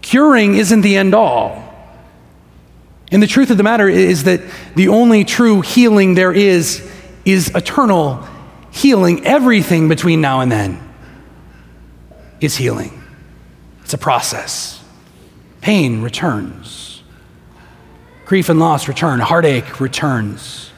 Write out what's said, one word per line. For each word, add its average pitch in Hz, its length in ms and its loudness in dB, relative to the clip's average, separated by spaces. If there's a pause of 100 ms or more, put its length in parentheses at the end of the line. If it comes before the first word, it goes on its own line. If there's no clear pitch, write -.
Curing 247 520 2
isn't 208 280 2
the 196 140 2
end 196 180 2
all. 120 500 0 (1500)
And 196 120 4
the 208 40 2
truth 269 240 0
of 226 60 2
the 196 60 2
matter 214 260 2
is 180 360 2
that 175 180 0 (340)
the 190 120 4
only 220 360 4
true 214 380 2
healing 208 520 2
there 185 160 2
is, 180 560 0 (380)
is 190 300 0
eternal 175 680 -2 (480)
healing. 190 560 2
Everything 208 600 2
between 160 320 0
now 135 200 0
and 127 120 0
then 98 260 -4 (1600)
is 151 160 -4
healing. 117 480 -8 (800)
It's - 120 -8
a 139 40 -8
process. - 880 -6 (760)
Pain 135 400 0
returns. - 1000 -8 (1200)
Grief 185 240 0
and 160 100 2
loss 156 280 0
return. 135 320 -2
Heartache 151 600 0
returns. 127 960 -6